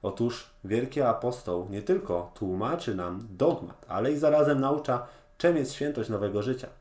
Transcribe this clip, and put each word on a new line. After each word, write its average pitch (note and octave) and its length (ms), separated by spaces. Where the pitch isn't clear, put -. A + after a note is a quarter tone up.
Otóż A2 480
wielki B2 380
apostoł A2 680
nie G2+ 120
tylko F#2+ 520
tłumaczy G#2+ 640
nam F#2 340
dogmat, - 580
ale G#2+ 240
i D3 60
zarazem D3 420
naucza, C3+ 480
czym E3+ 200
jest C#3 160
świętość C#3+ 360
nowego G#2 320
życia. B2 260